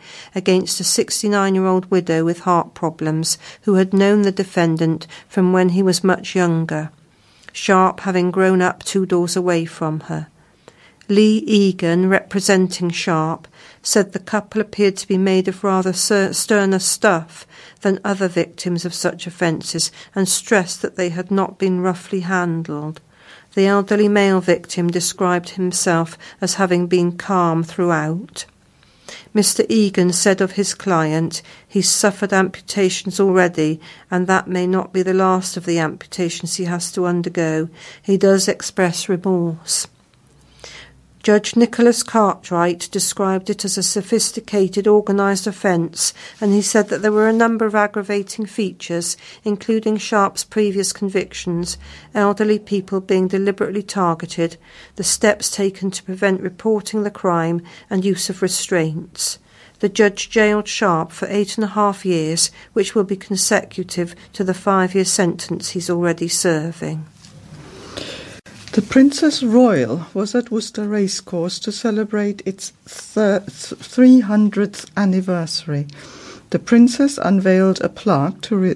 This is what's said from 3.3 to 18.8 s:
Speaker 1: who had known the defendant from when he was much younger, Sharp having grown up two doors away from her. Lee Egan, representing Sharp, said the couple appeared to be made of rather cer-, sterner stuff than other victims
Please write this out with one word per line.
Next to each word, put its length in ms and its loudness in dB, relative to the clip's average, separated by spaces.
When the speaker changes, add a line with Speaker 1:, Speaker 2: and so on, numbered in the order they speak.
Speaker 1:
who 100 2
had 200 2
known 280 4
the 100 2
defendant 720 0
from 240 2
when 180 4
he 140 2
was 200 2
much 300 0
younger, 580 -2
Sharp 500 2
having 300 0
grown 300 4
up 220 -2
two 220 -2
doors 300 0
away 300 0
from 360 -6
her. 260 -10
Lee 380 4
Egan, 640 2
representing 800 0
Sharp, 580 -2
said 280 2
the 80 -8
couple 400 -6
appeared 380 0
to 100 -12
be 120 0
made 280 2
of 160 -6
rather 300 2
cer-, 400 0
sterner 460 2
stuff 640 0
than 220 0
other 240 -2
victims 580 -4